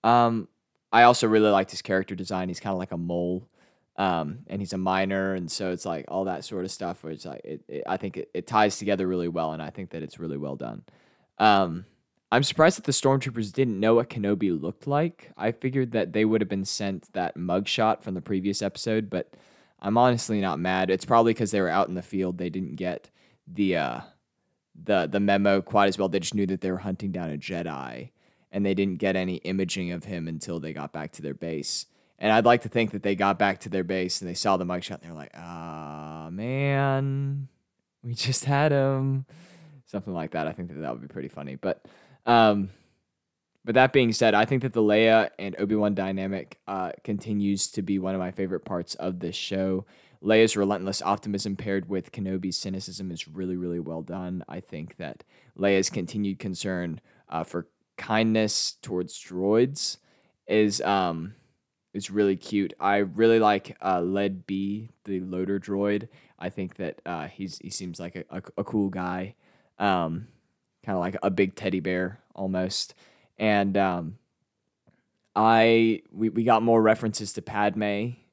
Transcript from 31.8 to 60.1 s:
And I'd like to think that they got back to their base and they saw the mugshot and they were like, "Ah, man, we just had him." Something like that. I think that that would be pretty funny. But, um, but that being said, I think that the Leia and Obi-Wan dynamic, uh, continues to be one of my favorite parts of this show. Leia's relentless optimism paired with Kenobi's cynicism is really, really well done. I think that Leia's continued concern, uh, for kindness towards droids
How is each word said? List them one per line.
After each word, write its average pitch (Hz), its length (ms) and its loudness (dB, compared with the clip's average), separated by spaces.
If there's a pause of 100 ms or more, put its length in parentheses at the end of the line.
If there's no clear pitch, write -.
And 107 140 2
I'd 113 120 6
like 120 180 6
to 110 60 -10
think 117 220 0
that 101 140 -8
they 101 100 2
got 98 240 2
back 101 220 2
to - 80 -12
their 92 160 -2
base 92 360 -2
and 95 80 -8
they 87 60 -8
saw 98 220 2
the 90 80 -2
mugshot 90 320 -6
and - 60 -20
they 85 60 -16
were 82 60 -14
like, 76 220 -16
"Ah, 80 960 -12
man, 139 1160 -2 (540)
we 120 120 -8
just - 300 -2
had 143 280 2
him." 135 520 0 (600)
Something 101 260 -8
like 80 200 -6
that. 76 160 -2
I 80 40 -6
think 90 160 -10
that 76 120 -12
that 73 100 -6
would 62 100 -8
be 69 60 -16
pretty 71 220 -10
funny. 69 260 -12
But, - 320 -6 (400)
um, 107 440 6 (920)
but 117 120 2
that 131 160 8
being 123 200 6
said, 110 220 4
I 107 120 6
think 127 160 0
that 131 100 -4
the 113 100 2
Leia 110 560 6
and 95 200 -8
Obi-Wan 104 360 2
dynamic, 95 720 -4
uh, 95 240 -4 (140)
continues 101 680 -2
to 107 120 -6
be 98 160 -2
one 95 160 -2
of 95 40 -2
my 90 140 -4
favorite 95 320 -4
parts 87 320 -6
of 90 240 -6
this 87 160 -6
show. 95 500 -2 (340)
Leia's 110 360 6
relentless 98 440 0
optimism 98 540 -2
paired 98 340 -4
with 95 220 -6
Kenobi's 95 460 -6
cynicism 95 560 -8
is 82 160 -10
really, 90 280 -6
really 87 220 -4
well 82 240 -8
done. 90 460 -8
I 85 100 -10
think 82 380 -14
that 76 260 -12 (340)
Leia's 98 320 4
continued 98 520 -4
concern, 90 600 -6 (280)
uh, 80 160 -6
for 85 240 -8 (280)
kindness 110 760 0 (100)
towards 92 320 -6
droids 107 840 0 (500)